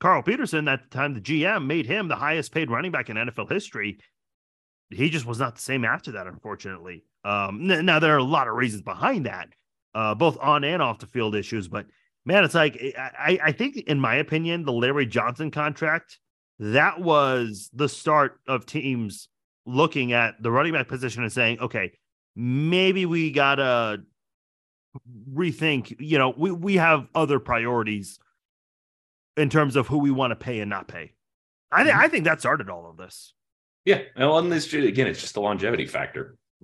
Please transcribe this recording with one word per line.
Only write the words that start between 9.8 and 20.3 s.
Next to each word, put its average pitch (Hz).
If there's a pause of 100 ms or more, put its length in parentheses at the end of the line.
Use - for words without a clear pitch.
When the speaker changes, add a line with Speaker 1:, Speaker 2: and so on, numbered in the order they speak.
Speaker 1:
uh, 110
both 151
on 147
and 160
off 117
the -
field 110
issues. 101
But, 98 (380)
man, 190
it's 156
like, 156 (220)
I, 131
I, 156
I 156
think, 277
in 151
my 123
opinion, 160
the 131
Larry 127
Johnson 117
contract, 151 (400)
that 147
was 131
the 139
start 147
of 131
teams 123 (380)
looking 131
at 117